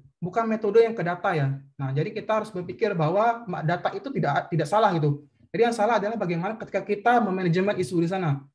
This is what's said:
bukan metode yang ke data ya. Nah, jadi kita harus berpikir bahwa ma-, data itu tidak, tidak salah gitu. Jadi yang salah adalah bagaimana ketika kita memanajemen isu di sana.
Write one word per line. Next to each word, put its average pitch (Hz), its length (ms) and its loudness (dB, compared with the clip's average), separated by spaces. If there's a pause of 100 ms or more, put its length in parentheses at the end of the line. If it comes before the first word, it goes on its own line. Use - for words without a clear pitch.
(200)
bukan 226 260 -2
metode 220 380 4
yang 226 100 2
ke 214 80 -6
data 175 320 -2
ya. 135 240 0 (220)
Nah, 135 160 -4
jadi 170 160 -2
kita 214 320 -2
harus 214 80 -12
berpikir 180 420 -4
bahwa 208 540 0
ma-, 156 160 -6
data 175 320 0
itu 285 160 -8
tidak, 160 400 -2
tidak 156 160 0
salah 208 260 4
gitu. 147 320 0 (240)
Jadi 180 160 0
yang 233 100 2
salah 220 220 2
adalah 208 220 -2
bagaimana 175 400 -2
ketika 196 260 -6
kita 226 380 2
memanajemen 185 560 2
isu 175 240 0
di 165 80 0
sana. 160 320 -2 (120)